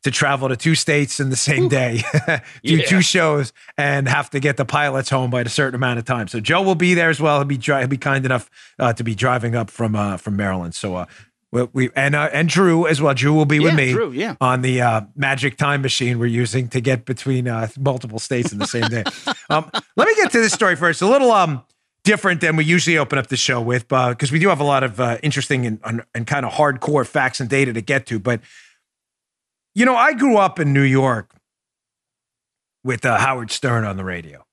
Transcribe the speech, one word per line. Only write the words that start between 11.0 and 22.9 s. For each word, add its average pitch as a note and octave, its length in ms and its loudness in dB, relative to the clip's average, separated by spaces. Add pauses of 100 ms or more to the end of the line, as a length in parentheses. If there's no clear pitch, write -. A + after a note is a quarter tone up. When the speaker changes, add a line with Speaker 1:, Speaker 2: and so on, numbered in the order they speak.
Speaker 1:
we, B2 200 -2
we, B2+ 240 0
and, C#3 180 2
uh, D3 160 0
and D#3 160 0
Drew E3+ 400 4
as D#3 140 0
well. D3 140 2
Drew C3+ 180 2
will D#3 140 4
be D3+ 120 2
with D#3 120 4
Speaker 2:
Yeah, D#3 60 2 (100)
Speaker 1:
me B2+ 60 0
Speaker 2:
Drew, B2+ 200 -2
yeah. F3 260 -4
Speaker 1:
on B2+ 220 2
the, B2+ 220 0
uh, A2+ 180 2 (160)
magic C3+ 400 -2
time C#3+ 240 0
machine B2 380 -2
we're A#2+ 80 0
using A#2+ 420 -2
to B2+ 140 -4
get B2+ 240 -2
between, B2+ 420 -4
uh, A2+ 200 -4 (120)
multiple B2+ 380 -4
states A#2+ 340 -4
in G2+ 60 -8
the A2+ 80 -4
same A2+ 240 -2
day. A#2 180 -4
Speaker 2:
<laughs> - 60 -10 (340)
Speaker 1:
Um, D#3 220 0 (260)
let D4 120 4
me A4 80 4
get G#4 160 2
to A#3+ 80 4
this A3 120 2
story F#3 220 2
first. E3 260 0
A F3+ 60 2
little, B3+ 240 6
um, E3+ 320 2 (440)
different G3 340 2
than D#3+ 160 2
we D#3 80 2
usually E3 320 2